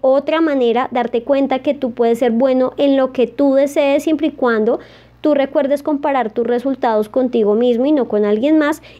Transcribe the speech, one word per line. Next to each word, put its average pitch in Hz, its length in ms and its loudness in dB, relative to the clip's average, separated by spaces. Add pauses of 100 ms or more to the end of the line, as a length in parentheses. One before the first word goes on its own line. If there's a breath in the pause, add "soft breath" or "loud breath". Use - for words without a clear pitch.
otra 285 400 2
manera, 254 500 0
darte 233 320 -2
cuenta 262 400 0
que 294 100 0
tú 269 200 -4
puedes 233 260 0
ser 240 140 0
bueno 254 440 0
en 277 200 2
lo 262 160 0
que 247 120 0
tú 269 300 0
desees 285 480 0
siempre 311 240 0
y - 40 -2
cuando 233 480 0 (420 loud breath)
tú 302 140 2
recuerdes 277 480 0
comparar 277 500 -2
tus 240 120 -2
resultados 240 640 -2
contigo 233 480 0
mismo 240 300 2
y 302 80 2
no 247 160 0
con 208 160 0
alguien 220 320 2
más, 302 240 0 (180 loud breath)